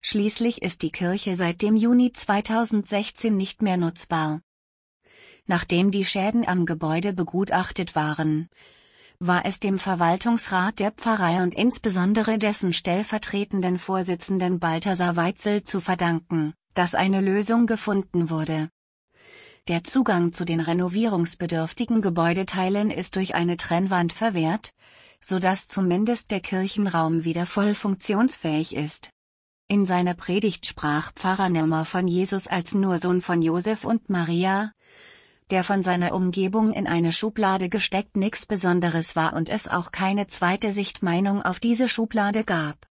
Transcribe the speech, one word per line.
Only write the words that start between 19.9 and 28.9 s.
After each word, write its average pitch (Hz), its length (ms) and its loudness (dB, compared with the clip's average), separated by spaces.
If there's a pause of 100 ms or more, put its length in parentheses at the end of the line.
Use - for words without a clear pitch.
zu - 100 -4
den 165 160 0
renovierungsbedürftigen 175 1400 0
Gebäudeteilen 185 920 0
ist - 240 -6
durch 190 180 -2
eine 175 220 0
Trennwand 175 560 0
verwehrt, 180 640 -2 (480)
so 185 180 -2
dass 185 300 0
zumindest 202 600 0
der 190 100 -2
Kirchenraum 170 840 0
wieder 165 220 -2
voll 208 280 0
funktionsfähig 190 1000 0
ist. 147 360 -6 (580)